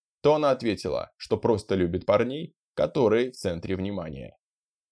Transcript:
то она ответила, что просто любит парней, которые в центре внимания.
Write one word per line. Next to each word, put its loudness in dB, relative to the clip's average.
то 6
она 2
ответила, -2
что -2
просто 0
любит 0
парней, 0
которые 2
в -20
центре -4
внимания. -8